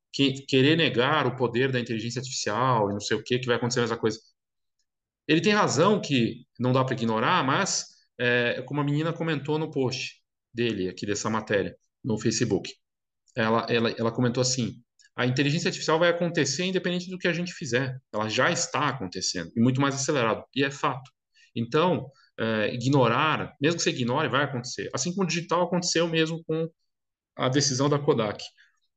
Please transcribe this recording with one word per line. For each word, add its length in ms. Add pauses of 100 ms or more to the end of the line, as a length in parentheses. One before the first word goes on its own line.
(120)
que 360
querer 280
negar 520
o 80
poder 360
da 80
inteligência 400
artificial 720
e 40
não 60
sei 160
o 80
quê, 140
que 80
vai 120
acontecer 240
essa 140
coisa. 240 (1080)
Ele 120
tem 140
razão 480
que 460 (120)
não 140
dá 100
pra 120
ignorar, 480
mas, 460 (280)
é, 460
como 180
a 20
menina 300
comentou 460
no 100
post 460 (360)
dele, 380
aqui 160
dessa 240
matéria, 480 (240)
no 160
Facebook, 560 (600)
ela, 340
ela, 220
ela 180
comentou 300
assim, 420 (360)
"A 80
inteligência 420
artificial 320
vai 100
acontecer 540
independente 460
do 80
que 100
a 60
gente 180
fizer. 480 (140)
Ela 160
já 200
está 380
acontecendo, 680
e 60
muito 220
mais 120
acelerado." 520 (100)
E 80
é 80
fato. 400 (420)
Então, 560 (300)
é, 340
ignorar, 840
mesmo 160
que 80
você 60
ignore, 400
vai 160
acontecer. 480
Assim 200
como 120
o 20
digital 360
aconteceu 440
mesmo 380
com 240 (640)
a 140
decisão 400
da 100
Kodak. 420 (560)